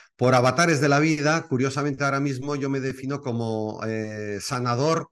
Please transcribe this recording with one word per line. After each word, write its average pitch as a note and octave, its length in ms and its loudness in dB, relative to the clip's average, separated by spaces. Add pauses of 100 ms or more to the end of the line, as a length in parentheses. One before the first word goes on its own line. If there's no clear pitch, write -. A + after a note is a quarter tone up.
(160)
por B2 200 4
avatares C3 460 4
de D3 80 4
la C#3+ 100 4
vida, D#3 480 2
curiosamente C#3 560 -2
ahora C#3 160 0
mismo C#3+ 360 -2
yo C#3 140 -2
me C#3 100 -2
defino C3 420 -6
como, A2+ 640 -4
eh, G#2+ 520 -4
sanador B2+ 720 0